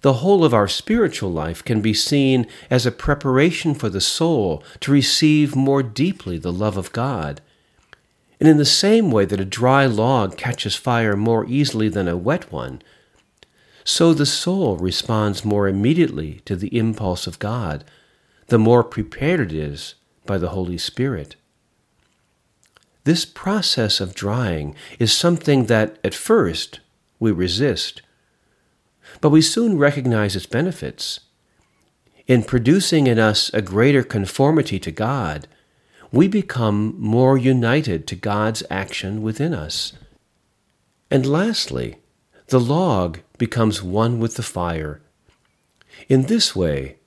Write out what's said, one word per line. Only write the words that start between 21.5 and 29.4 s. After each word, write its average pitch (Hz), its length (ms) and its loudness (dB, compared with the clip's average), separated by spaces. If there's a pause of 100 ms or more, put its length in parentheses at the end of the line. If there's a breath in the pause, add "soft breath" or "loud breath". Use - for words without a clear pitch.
This 165 220 0
process 180 720 -2
of 92 140 -6
drying 95 640 -4 (240 loud breath)
is 113 120 2
something 160 540 2
that, 110 380 2
at 101 100 -2
first, 135 680 0 (400)
we 113 120 2
resist, 92 720 -2 (1160 loud breath)
but 151 120 2
we 160 100 8